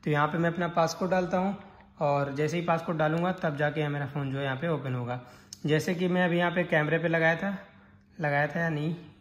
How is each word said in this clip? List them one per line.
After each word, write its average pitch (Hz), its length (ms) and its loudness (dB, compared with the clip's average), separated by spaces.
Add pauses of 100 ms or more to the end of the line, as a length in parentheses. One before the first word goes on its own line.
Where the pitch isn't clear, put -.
तो 165 60 0
यहाँ 147 180 4
पे 151 100 -2
मैं 170 120 4
अपना 170 200 -2
passcode 170 400 0
डालता 185 280 2
हूँ 190 180 0 (440)
और 143 340 0
जैसे 151 220 0
ही 170 80 -2
passcode 170 340 0
डालूँगा 165 360 2
तब 160 220 -2
जाके 151 320 0
मेरा 143 180 -4
phone 139 260 -4
जो 135 60 -4
है 139 60 -2
यहाँ 131 120 -2
पे 165 120 -4
open 135 260 -2
होगा। 123 260 -4 (460)
जैसे 151 280 2
कि 180 140 0
मैं 180 160 4
अभी 175 140 2
यहाँ 175 120 4
पे 175 140 0
camera 156 340 2
पे 170 100 0
लगाया 165 280 2
था, 196 200 -4 (640)
लगाया 147 260 2
था 147 140 -4
या 165 80 0
नहीं 156 260 -2 (260)